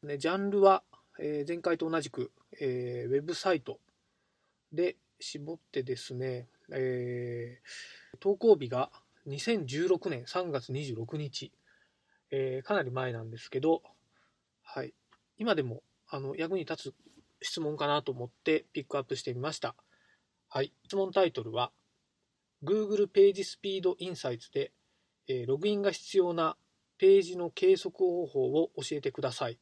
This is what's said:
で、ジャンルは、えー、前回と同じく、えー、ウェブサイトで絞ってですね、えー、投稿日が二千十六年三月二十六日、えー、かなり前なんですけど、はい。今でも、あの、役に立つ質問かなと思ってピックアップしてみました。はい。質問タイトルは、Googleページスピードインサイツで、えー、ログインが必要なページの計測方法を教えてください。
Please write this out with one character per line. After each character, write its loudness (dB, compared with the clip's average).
で、 -6
ジ 0
ャ 2
ン 0
ル 6
は、 10
え -4
ー、 -8
前 -4
回 2
と -2
同 2
じ -8
く、 -6
え -4
ー、 -4
ウ 2
ェ 0
ブ -6
サ 0
イ 2
ト -10
で 0
絞 -10
っ -16
て -8
で -4
す -12
ね、 -6
え -4
ー、 -20
投 2
稿 8
日 -6
が -2
二 -8
千 0
十 -2
六 2
年 -6
三 -4
月 -4
二 -4
十 -6
六 -8
日、 -10
え -2
ー、 -16
か 0
な 2
り -4
前 -2
な -8
ん -12
で -14
す -18
け -2
ど、 4
は -10
い。 -16
今 0
で 2
も、 -6
あ -8
の、 -6
役 -4
に -2
立 -8
つ -16
質 -6
問 -4
か -2
な 2
と -4
思 -6
っ -12
て 0
ピ -6
ッ -12
ク -4
ア 2
ッ -6
プ -6
し -12
て -6
み -6
ま -6
し -10
た。 -6
は -2
い。 -4
質 -6
問 0
タ 6
イ 2
ト -6
ル -8
は、 -2
Google 2
ペ 8
ー -2
ジ -4
ス -10
ピ -4
ー -6
ド 2
イ -8
ン -8
サ -4
イ -4
ツ -18
で、 -4
え -2
ー、 -6
ロ 2
グ 0
イ 2
ン -2
が 4
必 -4
要 4
な 0
ペ 8
ー 6
ジ -6
の -4
計 6
測 -8
方 2
法 0
を 2
教 -6
え -4
て -2
く -8
だ -2
さ -4
い。 -14